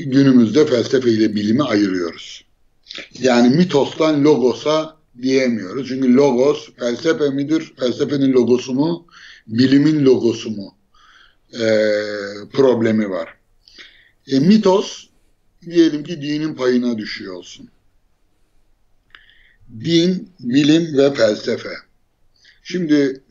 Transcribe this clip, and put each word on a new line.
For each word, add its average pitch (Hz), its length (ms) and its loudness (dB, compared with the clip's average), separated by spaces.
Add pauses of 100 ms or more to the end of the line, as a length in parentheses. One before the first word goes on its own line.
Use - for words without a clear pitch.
günümüzde 131 600 4
felsefe 120 460 0
ile 107 240 2
bilimi 107 280 0
ayırıyoruz. 95 800 -4 (760)
Yani 123 360 4
mitostan 151 680 0
logosa 147 760 0 (240)
diyemiyoruz. 123 680 -2
Çünkü 131 280 2
logos 139 540 2 (100)
felsefe 143 500 -2
midir? 143 500 -4
Felsefenin 135 540 -2
logosu 123 400 0
mu? 160 340 -4 (400)
Bilimin 139 580 2
logosu 113 440 2
mu? 101 260 -12 (760)
Ee, 107 400 0 (600)
problemi 113 560 2
var. 85 280 -10 (880)
E, 135 120 0
mitos 196 680 2 (580)
diyelim 160 380 0
ki 160 180 -12
dinin 151 340 -6
payına 123 420 0
düşüyor 101 360 -12
olsun. - 360 -20 (2250)
Din, 170 440 0 (100)
bilim 143 580 0
ve 139 160 4
felsefe. 110 600 -2 (880)
Şimdi, 147 680 -2